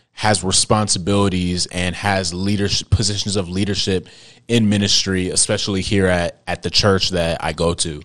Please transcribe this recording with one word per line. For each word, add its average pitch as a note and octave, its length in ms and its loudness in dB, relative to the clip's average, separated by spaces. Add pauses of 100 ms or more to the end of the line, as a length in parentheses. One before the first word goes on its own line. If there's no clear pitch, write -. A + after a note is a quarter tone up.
(120)
has G#2 320 0
responsibilities F#2 1200 0
and F2+ 280 -4
has F#2+ 380 -2
leadership, G2 560 -2
positions G#2 480 0
of F2+ 100 -2
leadership F#2+ 640 -2 (400)
in A2+ 180 4
ministry, F#2+ 600 2
especially G2 500 0
here F#2+ 280 2
at, F2 400 0
at F2+ 160 -6
the F2 60 -4
church F#2+ 420 2
that E2 300 -2
I D#2+ 120 -4
go E2+ 220 0
to. D2+ 300 -4